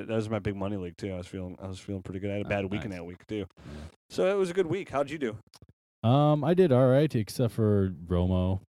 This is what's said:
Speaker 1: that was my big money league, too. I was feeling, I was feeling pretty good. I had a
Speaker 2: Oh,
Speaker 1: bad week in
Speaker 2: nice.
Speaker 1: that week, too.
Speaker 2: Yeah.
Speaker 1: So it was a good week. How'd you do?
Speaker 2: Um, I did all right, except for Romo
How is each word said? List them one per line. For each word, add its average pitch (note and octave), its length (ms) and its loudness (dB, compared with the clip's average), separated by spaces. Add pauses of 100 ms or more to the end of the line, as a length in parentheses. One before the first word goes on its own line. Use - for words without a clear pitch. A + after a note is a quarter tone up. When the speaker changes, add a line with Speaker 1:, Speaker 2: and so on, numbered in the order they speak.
Speaker 1:
that A2 100 -4
was G#2+ 160 -2
my A2 80 -2
big G2+ 160 -4
money G2 220 -4
league, F2 200 -8
too. G2+ 160 -8
I F#2 40 -6
was F2+ 100 -10
feeling, F#2 340 -10
I F#2+ 60 -10
was F#2 140 -10
feeling G2 220 -8
pretty F#2 180 -10
good. G2+ 100 -4
I G2 40 -4
had G2+ 80 -4
a G#2 40 -6
Speaker 2:
Oh, - 20 -8
Speaker 1:
bad G2+ 220 -2
week G#2 140 -4
in G#2+ 60 -8
Speaker 2:
nice. F2+ 100 -8
Speaker 1:
that E2+ 40 -12
week, F2+ 220 -16
too. G#2+ 120 -6 (360)
Speaker 2:
Yeah. D2+ 60 -14 (280)
Speaker 1:
So F#3 220 0
it G3+ 80 0
was F#3+ 120 0
a - 40 -8
good F#3 140 0
week. F3 220 -4
How'd C3+ 200 -2
you D#3+ 80 -8
do? A2+ 180 -4 (720)
Speaker 2:
Um, D3 360 4
I E3+ 100 2
did F3 180 6
all B2+ 140 6
right, C3+ 280 4
except A2+ 400 -2
for G#2 360 4 (160)
Romo F#2 540 2 (120)